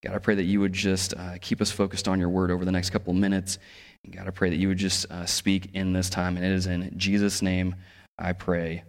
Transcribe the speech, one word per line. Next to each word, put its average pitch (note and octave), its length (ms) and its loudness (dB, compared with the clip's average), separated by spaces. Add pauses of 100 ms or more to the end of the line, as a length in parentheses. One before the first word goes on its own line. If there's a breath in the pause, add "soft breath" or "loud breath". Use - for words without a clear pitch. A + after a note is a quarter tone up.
God, F#2 140 -6
I G2+ 40 -2
pray G#2 160 2
that G2 100 2
you G2 160 4
would G2 100 2
just, F#2+ 420 0
uh, F2+ 280 -8
keep - 180 -2
us G#2 120 2
focused G2 360 -2
on F#2+ 140 2
your F2 80 2
word F2+ 220 2
over F2+ 120 0
the F#2 80 0
next F#2 200 0
couple - 200 -2
of F#2 80 4
minutes. F#2+ 400 0 (460 loud breath)
And F2+ 100 -16
God, F#2+ 120 -10
I - 20 -4
pray F#2 200 0
that E2 60 0
you F#2+ 140 4
would F#2 80 2
just, F#2+ 340 -2
uh, F2 140 -8
speak F#2+ 480 0
in F#2+ 180 0
this F#2 180 2
time. F2+ 280 0
And F2+ 80 -2
it F#2+ 80 4
is F#2+ 140 0
in F2+ 280 -2
Jesus' G2 460 2
name F2+ 340 0 (420 loud breath)
I F2+ 140 -4
pray. E2+ 580 -2